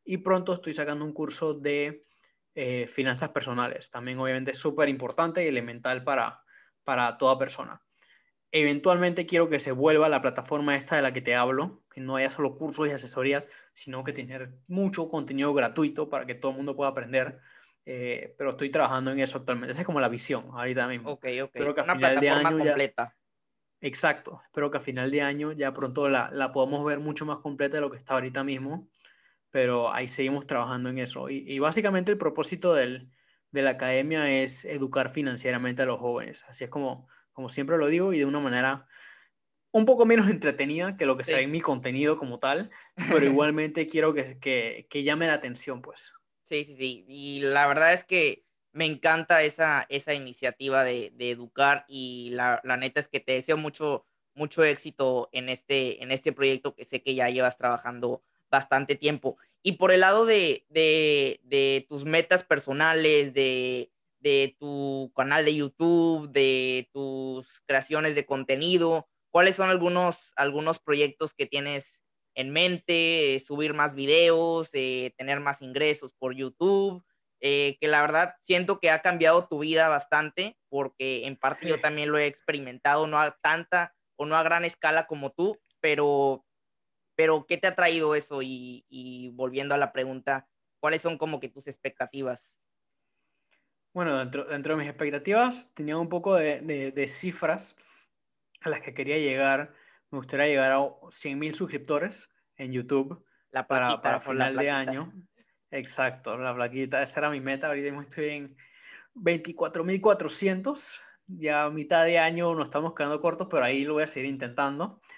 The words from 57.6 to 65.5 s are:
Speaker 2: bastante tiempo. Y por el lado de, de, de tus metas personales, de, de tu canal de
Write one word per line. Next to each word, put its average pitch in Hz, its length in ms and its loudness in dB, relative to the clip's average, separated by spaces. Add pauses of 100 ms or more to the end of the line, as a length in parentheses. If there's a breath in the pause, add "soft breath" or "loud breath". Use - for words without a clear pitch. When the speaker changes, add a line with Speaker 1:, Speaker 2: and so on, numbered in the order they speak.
Speaker 2:
bastante 135 460 2
tiempo. 147 420 -2 (240 soft breath)
Y 190 100 0
por 180 200 4
el 185 80 8
lado 202 260 6
de, 190 420 2
de, 156 760 2
de 135 440 2
tus 143 160 -8
metas 165 400 2
personales, 151 880 2
de, 127 580 0 (300)
de 139 400 2
tu 139 560 -6
canal 143 300 2
de 156 80 4